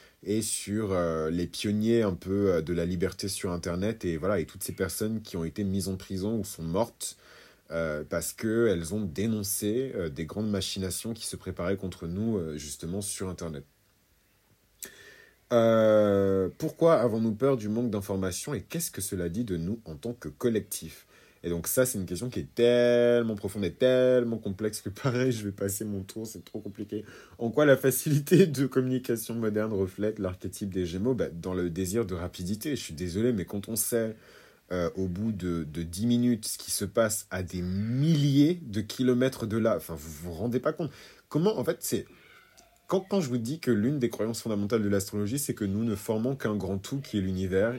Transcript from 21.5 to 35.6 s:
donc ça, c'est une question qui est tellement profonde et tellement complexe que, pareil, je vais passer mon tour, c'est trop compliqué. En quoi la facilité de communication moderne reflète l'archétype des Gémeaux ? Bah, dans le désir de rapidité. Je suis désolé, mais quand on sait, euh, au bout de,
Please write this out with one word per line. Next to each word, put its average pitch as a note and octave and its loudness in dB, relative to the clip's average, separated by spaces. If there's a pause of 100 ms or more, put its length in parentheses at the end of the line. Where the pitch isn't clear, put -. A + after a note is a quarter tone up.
donc E2+ -2
ça, B2+ 4
c'est B2 -2
une F2+ -4
question F#2 -6
qui - -6
est D#2 -8
tellement A#2+ 6
profonde G2+ -4
et E2 0
tellement B2+ 4
complexe G#2+ -4
que, - -8
pareil, B2 0
je G#2+ -4
vais G2+ -2
passer G2+ -4
mon G2+ -4
tour, A2 -10
c'est - -14
trop - -10
compliqué. G#2 -8 (340)
En A#2 -2
quoi D3 4
la C3 10
facilité D3 4
de C#3 0
communication B2+ -2
moderne A2 0
reflète G2+ -2
l'archétype F#2 -6
des F#2 0
Gémeaux ? G2 0
Bah, F2 -2
dans F2 -8
le F2+ 0
désir F#2+ -2
de F#2 -6
rapidité. F#2 -6
Je - -6
suis D#2+ -12
désolé, F2+ 0
mais F#2 -2
quand G2+ -8
on A2+ -6
sait, A2 0 (560)
euh, F2 0
au F#2+ -2
bout G#2 -2
de, F2 -2